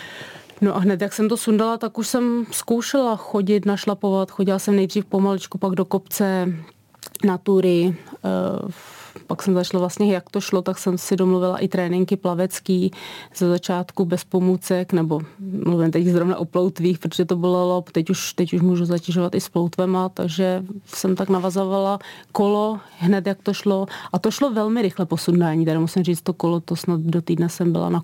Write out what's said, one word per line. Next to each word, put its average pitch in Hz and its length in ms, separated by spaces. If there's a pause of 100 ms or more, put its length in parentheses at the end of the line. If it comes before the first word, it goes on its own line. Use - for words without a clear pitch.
(600)
No 202 160
a - 20
hned, 185 240
jak 202 100
jsem 220 160
to 226 80
sundala, 220 420
tak 226 200
už 220 100
jsem 240 420
zkoušela 233 640
chodit, 202 500
našlapovat. 196 640
Chodila 190 280
jsem 202 180
nejdřív 196 280
pomaličku, 196 540
pak 190 160
do 185 100
kopce, 190 680 (720)
na 185 140
tury, 180 560 (300)
eh, 185 480 (540)
pak - 160
jsem 196 120
začala 180 260
vlastně, 190 340
jak 175 160
to 202 100
šlo, 185 220
tak 185 160
jsem 180 200
si - 180
domluvila 185 420
i 190 100
tréninky 180 480
plavecký 185 720 (460)
ze 175 120
začátku 180 560
bez 170 200
pomůcek, 185 680
nebo 160 280 (460)
mluvím 165 240
teď 170 160
zrovna 175 300
o 175 80
ploutvích, 180 540
protože 175 260
to 180 120
bolelo, 180 560
teď 165 180
už, - 220
teď 165 200
už 175 100
můžu 175 220
zatěžovat 175 500
i - 60
s - 80
ploutvema, 185 600
takže 185 560 (220)
jsem 190 300
tak 196 120
navazovala 196 680 (340)
kolo 208 480 (180)
hned, 185 280
jak 196 160
to 202 120
šlo. 196 320 (260)
A 185 60
to 220 120
šlo 277 200
velmi 220 320
rychle 185 240
po 165 100
sundání, 165 480
teda 160 160
musím 170 220
říct, 170 200
to 185 100
kolo, 170 280
to 170 160
snad 165 240
do 165 220
týdne 170 260
jsem 170 240
byla 170 160
na 175 160